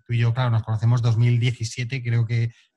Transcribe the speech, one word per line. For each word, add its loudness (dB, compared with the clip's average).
tú -8
y 0
yo, 2
claro, 0
nos 0
conocemos 0
dos 2
mil 4
diecisiete, -4
creo 0
que, -2